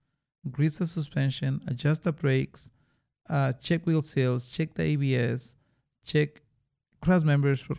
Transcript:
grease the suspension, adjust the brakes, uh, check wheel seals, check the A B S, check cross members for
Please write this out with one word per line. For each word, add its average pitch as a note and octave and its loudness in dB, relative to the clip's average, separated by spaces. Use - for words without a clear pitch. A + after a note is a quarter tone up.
grease D3+ 0
the F3 -2
suspension, C#3 -4
adjust D3 -2
the E3 0
brakes, C3+ -2
uh, C#3 0
check - -2
wheel D#3+ 2
seals, B2+ 0
check - -6
the - -4
A D3+ 0
B C3+ 0
S, B2 -2
check - 0
cross F3+ 4
members C#3+ 2
for - -8